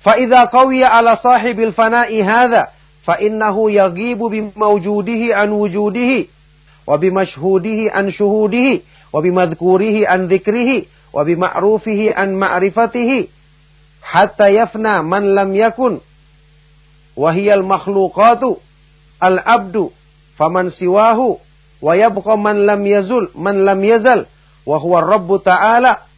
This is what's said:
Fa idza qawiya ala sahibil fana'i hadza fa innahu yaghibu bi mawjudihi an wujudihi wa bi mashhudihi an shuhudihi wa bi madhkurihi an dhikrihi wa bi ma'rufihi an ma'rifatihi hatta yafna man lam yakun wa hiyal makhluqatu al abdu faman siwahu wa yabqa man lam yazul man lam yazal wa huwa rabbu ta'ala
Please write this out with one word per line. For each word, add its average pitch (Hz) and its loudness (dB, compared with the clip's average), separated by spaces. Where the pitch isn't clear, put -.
Fa 214 4
idza 247 4
qawiya 262 2
ala 233 4
sahibil 226 0
fana'i 226 0
hadza 226 2
fa 170 -2
innahu 214 -2
yaghibu 202 -2
bi 214 -6
mawjudihi 208 -2
an 208 0
wujudihi 208 -2
wa 147 0
bi 185 0
mashhudihi 190 -2
an 196 -2
shuhudihi 214 0
wa 156 0
bi 180 0
madhkurihi 185 0
an 185 0
dhikrihi 220 -2
wa 147 -2
bi 170 0
ma'rufihi 208 -2
an 196 -4
ma'rifatihi 226 -2
hatta 202 2
yafna 214 0
man 196 0
lam 196 0
yakun 226 0
wa 151 0
hiyal 196 2
makhluqatu 196 0
al 185 0
abdu 190 -2
faman 180 -2
siwahu 214 0
wa 156 0
yabqa 214 0
man 208 0
lam 202 0
yazul 202 -2
man 196 -2
lam 196 0
yazal 226 2
wa 147 -2
huwa 170 0
rabbu 185 0
ta'ala 214 2